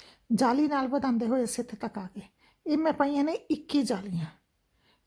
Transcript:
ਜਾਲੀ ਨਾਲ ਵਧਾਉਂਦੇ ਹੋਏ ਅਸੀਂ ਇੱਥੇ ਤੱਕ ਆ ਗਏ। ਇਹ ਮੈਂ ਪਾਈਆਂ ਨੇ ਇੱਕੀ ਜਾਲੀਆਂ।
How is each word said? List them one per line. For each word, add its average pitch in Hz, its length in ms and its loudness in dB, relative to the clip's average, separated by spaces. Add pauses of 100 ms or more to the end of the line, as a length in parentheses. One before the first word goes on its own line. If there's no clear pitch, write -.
(320)
ਜਾਲੀ 262 360 4
ਨਾਲ 269 200 0
ਵਧਾਉਂਦੇ 247 380 0
ਹੋਏ 247 180 2
ਅਸੀਂ 233 200 -4
ਇੱਥੇ 220 120 -14
ਤੱਕ 226 220 -8
ਆ 190 180 -10
ਗਏ। 208 60 -12 (440)
ਇਹ 302 120 2
ਮੈਂ 320 140 2
ਪਾਈਆਂ 285 320 2
ਨੇ 320 80 0
ਇੱਕੀ - 500 -2
ਜਾਲੀਆਂ। 190 440 -2 (800)